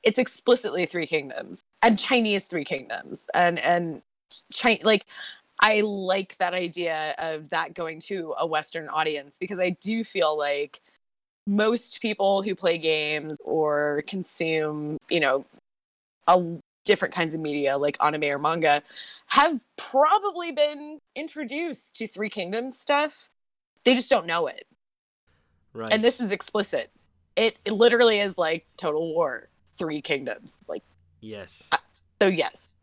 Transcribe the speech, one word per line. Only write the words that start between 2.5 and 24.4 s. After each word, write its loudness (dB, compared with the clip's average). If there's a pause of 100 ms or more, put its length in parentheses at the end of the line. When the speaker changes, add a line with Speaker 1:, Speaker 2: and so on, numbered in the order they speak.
Speaker 1:
Kingdoms -8
and, 4
and 0 (520)
Chi-, 2
like, 2 (540)
I 4
like -2
that 0
idea -4
of -8
that -2
going -8
to -8
a 0
Western -4
audience -4
because -8
I 2 (100)
do -2
feel 0
like -4 (680)
most 2
people 2
who -2
play 2
games -2
or 0
consume, -4 (100)
you 2
know, 2 (840)
a, 8 (440)
different 2
kinds 0
of -4
media 0
like 0
anime 2
or 0
manga 2 (440)
have 4 (160)
probably 2
been 0 (160)
introduced -8
to -8
Three -6
Kingdoms -6
stuff. -2 (560)
They 6
just 0
don't 4
know 0